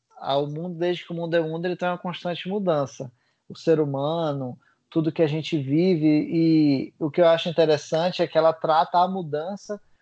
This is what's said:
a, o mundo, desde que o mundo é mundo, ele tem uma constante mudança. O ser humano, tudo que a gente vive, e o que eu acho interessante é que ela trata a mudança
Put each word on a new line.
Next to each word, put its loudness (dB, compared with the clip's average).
a, -4
o -2
mundo, -8
desde -4
que -14
o -8
mundo -4
é 4
mundo, -4
ele -2
tem -4
uma -2
constante -8
mudança. -2
O -16
ser 2
humano, -4
tudo 0
que -2
a 4
gente -4
vive, 2
e 2
o -2
que 0
eu 6
acho 2
interessante 0
é 2
que -2
ela 4
trata 0
a 4
mudança -8